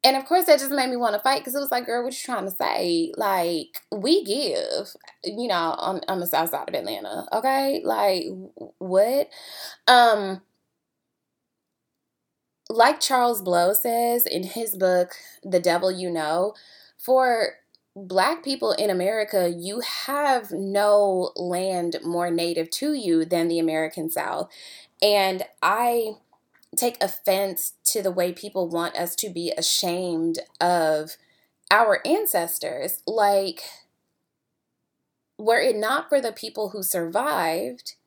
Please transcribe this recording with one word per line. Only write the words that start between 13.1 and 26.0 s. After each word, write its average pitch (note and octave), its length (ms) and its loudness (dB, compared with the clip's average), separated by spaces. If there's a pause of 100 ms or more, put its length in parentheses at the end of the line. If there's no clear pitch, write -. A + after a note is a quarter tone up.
Blow F3+ 320 4
says A#3+ 520 0
in F#3 180 -4
his G#3 320 -8
book, F3+ 400 0 (280)
The F#3 160 0
Devil F3 320 2
You F#3 180 -6
Know, E3+ 460 -2 (420)
"For B3 600 2 (380)
Black G3 480 0
people C4 280 -2
in G#3 180 0
America, F#3+ 600 0
you F3+ 320 -6
have C4+ 680 -2
no G3 840 2
land F3+ 680 -2
more F3 280 -2
native E3+ 400 -2
to D4+ 220 -4
you E3+ 320 0
than E3+ 220 0
the E3+ 120 0
American D#3+ 500 -2
South." - 400 -4 (520)
And F#3+ 440 2 (160)
I A3+ 560 0 (580)